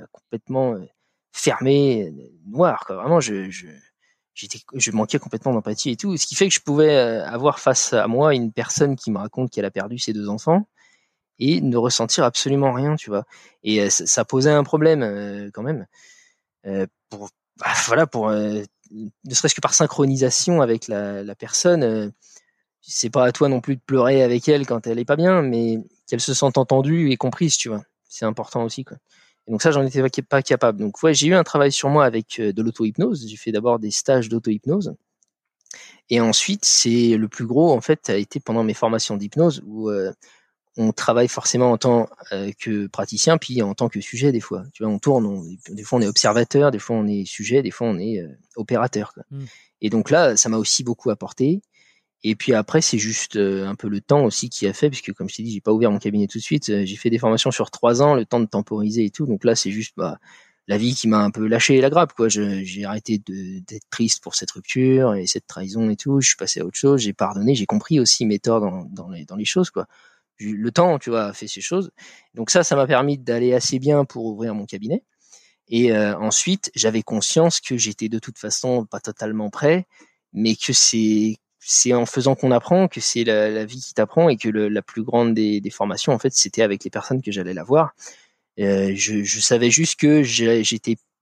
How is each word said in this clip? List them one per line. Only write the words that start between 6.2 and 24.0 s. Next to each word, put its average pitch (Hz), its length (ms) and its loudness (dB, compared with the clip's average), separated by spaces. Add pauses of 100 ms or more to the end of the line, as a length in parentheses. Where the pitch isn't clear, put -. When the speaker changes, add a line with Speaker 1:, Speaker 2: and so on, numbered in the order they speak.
Speaker 1:
qui - 100 -8
fait 196 120 4
que 175 60 -2
je - 80 0
pouvais, 147 340 4
euh, 113 300 2
avoir 123 340 -2
face - 320 2
à 107 160 2
moi 139 260 4
une 117 200 0
personne 139 420 0
qui - 160 -6
me 101 60 -2
raconte 113 340 -6
qu'elle 101 140 -4
a 92 60 -4
perdu 107 280 -8
ses 107 140 -4
deux 104 160 -6
enfants 160 400 0 (680)
et 131 220 2
ne 123 160 0
ressentir 117 480 0
absolument 139 480 2
rien, 139 240 -2
tu 131 140 -8
vois. 104 160 -4 (380)
Et, 107 180 2
euh, 101 80 2
ça, 87 160 -2
ça - 180 0
posait 135 280 2
un 147 120 4
problème, 156 400 2
euh, 101 500 -8
quand 104 100 -12
même. 131 220 -6 (800)
Euh, 98 220 -4 (220)
pour, 101 200 -14 (300)
bah, - 80 -8 (180)
voilà, 143 220 2
pour, 110 220 -2
euh, 107 320 -2 (300)
ne 110 420 -12
serait-ce - 200 2
que 143 80 -10
par - 120 0
synchronisation 139 880 2
avec 113 260 0
la, 101 360 -6
la 101 120 -14
personne, 170 480 0
euh, 110 260 -2 (720)
c'est - 300 -6
pas 127 140 4
à 127 60 4
toi 143 180 2
non 127 120 0
plus 139 140 -4
de 127 100 -8
pleurer 135 380 4